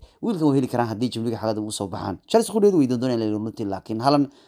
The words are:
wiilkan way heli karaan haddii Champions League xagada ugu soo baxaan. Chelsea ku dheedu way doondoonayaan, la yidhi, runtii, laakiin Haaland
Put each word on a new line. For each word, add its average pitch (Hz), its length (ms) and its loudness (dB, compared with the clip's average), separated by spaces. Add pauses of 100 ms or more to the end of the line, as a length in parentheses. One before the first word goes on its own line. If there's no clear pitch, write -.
(220)
wiilkan 185 260 -2
way 139 120 4
heli 127 80 0
karaan 120 260 -2
haddii 113 160 -2
Champions 113 240 -4
League 110 80 -8
xagada 110 200 -2
ugu 107 100 -6
soo 104 160 -6
baxaan. 95 400 -6
Chelsea 220 260 2
ku 220 80 0
dheedu 196 160 6
way 139 100 6
doondoonayaan, 123 320 -2
la 113 60 0
yidhi, 107 120 -2
runtii, 110 280 -6
laakiin 101 360 -6
Haaland 139 280 2 (180)